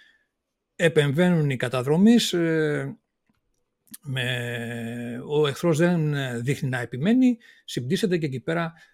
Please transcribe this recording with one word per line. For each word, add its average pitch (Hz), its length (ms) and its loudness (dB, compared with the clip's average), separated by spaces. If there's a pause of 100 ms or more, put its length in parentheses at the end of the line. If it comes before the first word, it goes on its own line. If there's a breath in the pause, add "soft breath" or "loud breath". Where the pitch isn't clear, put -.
(760 soft breath)
Επεμβαίνουν 156 720 2
οι 131 60 -2
καταδρομείς, 151 760 4
ε, 156 680 0 (1040)
με, 120 1200 -6
ο 147 200 0
εχθρός 143 320 0
δεν, 165 360 0
ε, 131 240 -4
δείχνει 131 300 -4
να 127 120 -4
επιμένει, 226 580 2 (260 soft breath)
συμπτύσσεται 180 520 -2
και 160 100 -2
εκεί 131 140 -6
πέρα 165 320 -4 (220 soft breath)